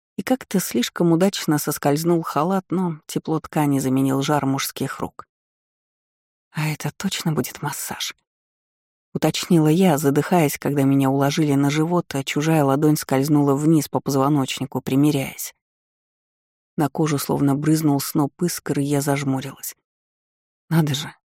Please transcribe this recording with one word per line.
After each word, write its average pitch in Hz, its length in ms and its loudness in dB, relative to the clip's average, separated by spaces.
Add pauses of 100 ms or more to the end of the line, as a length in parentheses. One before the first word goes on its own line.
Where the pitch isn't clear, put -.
(180)
И 202 60 -8
как-то - 360 -2
слишком 180 520 0
удачно 165 480 0
соскользнул 160 640 0
халат, 185 460 -2
но 175 360 -2
тепло 156 340 -4
ткани 147 400 0
заменил 135 440 0
жар 143 220 0
мужских 135 540 -4
рук. - 280 -12 (1200)
«А 151 160 -4
это 151 300 -6
точно - 360 -4
будет - 280 -6
массаж?» - 540 -10 (1000)
Уточнила 156 500 2
я, 165 300 4
задыхаясь, 147 600 2
когда 139 260 -2
меня 135 260 4
уложили 143 440 2
на 139 160 2
живот, 160 460 0
а 135 80 -4
чужая 156 400 2
ладонь 151 320 4
скользнула 143 600 2
вниз 151 340 2
по 135 100 -2
позвоночнику, 135 840 -2
примиряясь. 139 720 0 (1200)
На 151 120 0
кожу 156 280 -2
словно 143 380 0
брызнул 151 440 2
сноп 143 420 -4
искр, 147 380 -4
и 143 40 -2
я 143 180 0
зажмурилась. 135 760 -4 (920)
Надо 156 260 2
же, - 180 -10 (140)